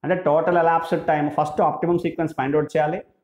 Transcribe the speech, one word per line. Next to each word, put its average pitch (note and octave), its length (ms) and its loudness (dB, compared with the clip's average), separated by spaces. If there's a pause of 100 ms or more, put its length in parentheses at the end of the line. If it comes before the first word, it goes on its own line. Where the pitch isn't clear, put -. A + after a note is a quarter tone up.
అంటే E3 100 0
టోటల్ E3 420 2
elapsed E3 520 2
time, D3 200 2
ఫస్ట్ D3+ 320 -2
ఆప్టిమమ్ E3+ 380 0
సీక్వెన్స్ E3 340 -4
ఫైండ్ C#3 240 -2
అవుట్ D3+ 200 0
చేయాలి. D#3 260 -2 (220)